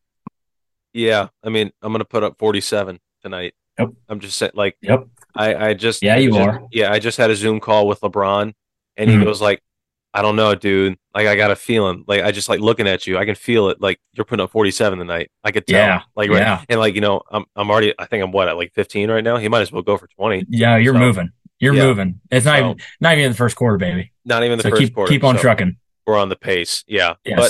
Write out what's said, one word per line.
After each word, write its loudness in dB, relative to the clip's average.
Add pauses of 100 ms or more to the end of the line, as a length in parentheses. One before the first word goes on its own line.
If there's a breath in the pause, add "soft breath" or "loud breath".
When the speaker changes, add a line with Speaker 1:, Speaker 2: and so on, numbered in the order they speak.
(920)
Speaker 1:
Yeah, 0 (140)
I -8
mean, -2 (100)
I'm -8
gonna -4
put -4
up -6
forty-seven -2 (200)
tonight. -10 (240)
Speaker 2:
Yep. -2 (180)
Speaker 1:
I'm -12
just -12
saying, -4
like, -4
Speaker 2:
Yep. -2 (260)
Speaker 1:
I, -2
I 0
just, -4
Speaker 2:
Yeah, 4
Speaker 1:
I 2
Speaker 2:
you 2
Speaker 1:
just, 2
Speaker 2:
are. 0
Speaker 1:
yeah, 0
I 0
just -6
had 4
a 2
Zoom -2
call 2
with -2
LeBron, -2 (440)
and 2
he 6
Speaker 2:
Mm-hmm. 4
Speaker 1:
goes -2
like, 0 (520)
"I -2
don't 0
know, 2
dude. 0 (160)
Like, 0
I 2
got 2
a 0
feeling. -2
Like, 0
I 0
just, -6
like, -2
looking 0
at -4
you. -4
I -2
can -4
feel 0
it. -6
Like, -2 (140)
you're -6
putting -4
up -10
forty-seven 0
tonight. -8 (100)
I -2
could -4
tell." 0
Speaker 2:
Yeah, 2 (120)
Speaker 1:
Like, -2
right. 2
Speaker 2:
yeah. -2
Speaker 1:
And, 0
like, 0
you -2
know, 0
I'm, -6 (120)
I'm -4
already, 2
I -12
think -4
I'm, -4
what, 0
at, -4
like, -8
fifteen -4
right -2
now? 0
He -4
might 2
as -6
well -8
go 0
for -10
twenty. -4
Speaker 2:
Yeah, 2
you're 4
Speaker 1:
So, 4
Speaker 2:
moving. 0 (280)
You're 2
Speaker 1:
yeah. 4
Speaker 2:
moving. 0 (100)
It's 2
not 4
Speaker 1:
So, 2
Speaker 2:
even, -8 (220 loud breath)
not 4
even 2
the -6
first 0
quarter, 0
baby. -4 (120)
Speaker 1:
not 4
even 0
the -2
Speaker 2:
So 2
Speaker 1:
first 4
Speaker 2:
keep, 0
Speaker 1:
quarter, 0
Speaker 2:
keep 2
on 6
Speaker 1:
so 2
Speaker 2:
trucking. 2 (300)
Speaker 1:
we're 2
on 0
the -6
pace. -4
Yeah. 0 (100)
Speaker 2:
Yes. -4 (140)